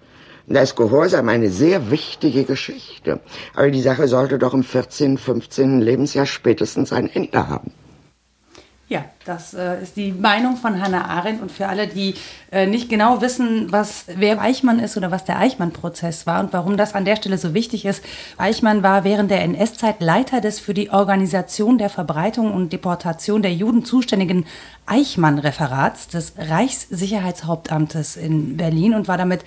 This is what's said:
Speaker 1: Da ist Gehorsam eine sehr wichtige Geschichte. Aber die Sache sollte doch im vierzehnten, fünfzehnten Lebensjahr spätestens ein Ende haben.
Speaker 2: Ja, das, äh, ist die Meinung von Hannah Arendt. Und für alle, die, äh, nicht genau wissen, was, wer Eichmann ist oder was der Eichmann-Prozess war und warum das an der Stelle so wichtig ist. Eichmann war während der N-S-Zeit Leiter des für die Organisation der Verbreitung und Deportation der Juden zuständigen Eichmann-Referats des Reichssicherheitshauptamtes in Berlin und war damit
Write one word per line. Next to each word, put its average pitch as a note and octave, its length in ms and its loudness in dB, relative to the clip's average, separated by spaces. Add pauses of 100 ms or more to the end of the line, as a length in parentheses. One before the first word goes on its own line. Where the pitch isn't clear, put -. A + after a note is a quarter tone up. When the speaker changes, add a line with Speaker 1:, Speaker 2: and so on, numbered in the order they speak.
(520)
Speaker 1:
Da C#3 100 4
ist C3+ 140 0
Gehorsam C3 540 2
eine A2+ 220 2
sehr C3+ 400 2
wichtige C#3 520 0
Geschichte. - 760 -6 (340)
Aber C#3 160 0
die C3+ 120 0
Sache C3 260 2
sollte C3 320 2
doch B2+ 160 0
im C3+ 80 2
vierzehnten, C3+ 560 0
fünfzehnten C3 600 0
Lebensjahr C3 460 2
spätestens - 640 0
ein - 160 0
Ende - 400 0
haben. - 240 -6 (1160)
Speaker 2:
Ja, D3+ 160 -6 (180)
das, E3+ 300 -12
äh, F3+ 300 -6
ist F#3 140 -14
die G3+ 140 -4
Meinung G#3+ 460 2
von G#3 240 -2
Hannah F#3 240 0
Arendt. G3+ 380 -4
Und F#3 80 -10
für G3 160 -6
alle, G3 180 -2
die, F#3+ 300 -4 (360)
äh, F#3+ 140 2
nicht A3 240 0
genau A3 320 4
wissen, A3+ 500 0
was, G3+ 360 -2
wer G#3 340 2
Eichmann A#3 380 2
ist A#3 180 -4
oder F#3 140 -2
was F#3 140 -4
der - 120 -2
Eichmann-Prozess E3+ 880 -2
war E3+ 140 0
und G3 140 -4
warum F#3 220 0
das - 200 0
an F#3+ 100 0
der G3+ 100 2
Stelle F#3+ 220 -2
so E3 160 -2
wichtig A3 320 -2
ist. G3 180 -2 (360)
Eichmann G#3+ 420 2
war F#3+ 220 4
während G3+ 260 2
der F#3 140 2
N-S-Zeit G#3 580 0
Leiter G#3+ 400 2
des G#3 180 -2
für - 140 -6
die G3+ 160 -2
Organisation G3 880 2
der G3+ 140 0
Verbreitung F#3+ 600 -2
und F#3 220 -2
Deportation F3+ 720 -2
der F#3 100 2
Juden A3 320 0
zuständigen F#3+ 600 2 (400)
Eichmann-Referats D3 1200 2
des E3 320 -6
Reichssicherheitshauptamtes E3+ 1800 -2
in D#3+ 400 -2
Berlin E3+ 380 2
und G#3+ 120 -2
war F3+ 120 0
damit F3+ 280 0